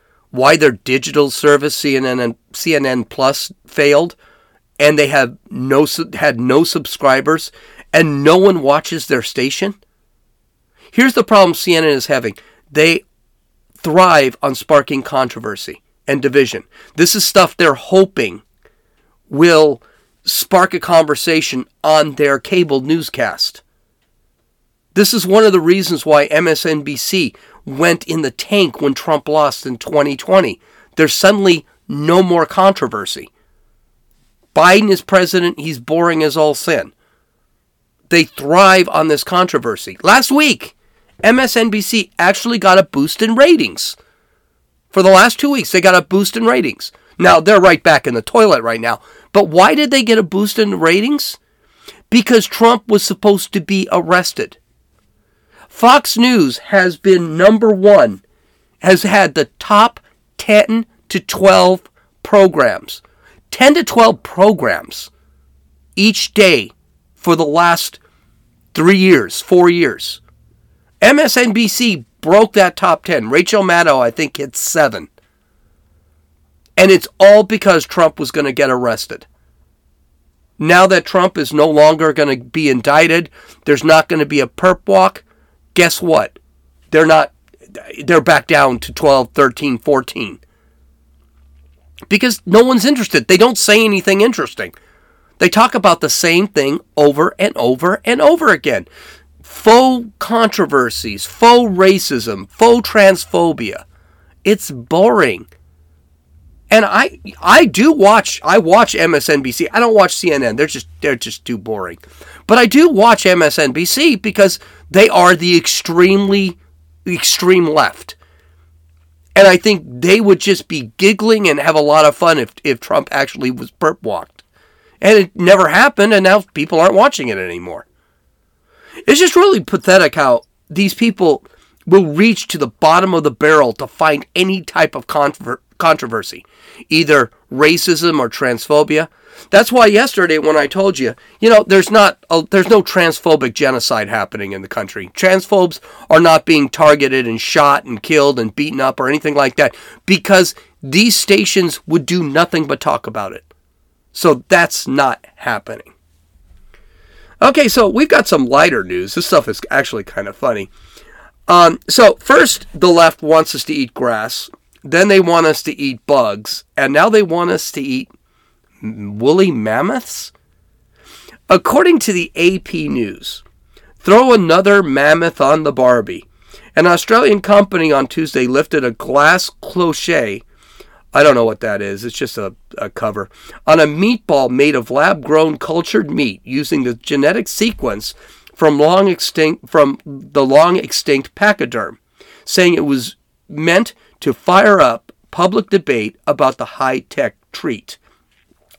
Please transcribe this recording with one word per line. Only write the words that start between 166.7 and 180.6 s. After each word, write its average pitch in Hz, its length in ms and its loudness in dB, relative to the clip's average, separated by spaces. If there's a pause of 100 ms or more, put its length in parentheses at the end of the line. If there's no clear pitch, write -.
And 139 160 -2
now 165 160 2
they 214 160 2
want 175 260 -4
us 185 220 -6
to 143 100 -10
eat 131 260 -8 (720)
m-, 104 380 -14
woolly 170 320 0
mammoths? 135 800 -8 (1200)
According 285 480 2
to 220 140 -4
the 175 240 -6
A 180 240 0
P 156 280 -8
News, 113 540 -8 (560)
throw 240 340 2
another 196 500 2
mammoth 156 580 0
on 151 240 0
the 143 80 -2
Barbie. 120 520 0 (520)
An 160 100 2
Australian 208 540 2
company 190 520 0
on 135 140 0
Tuesday 135 400 -4
lifted 135 380 -2
a 120 80 -4
glass 147 580 0 (100)
cloche, 170 480 -6 (1080)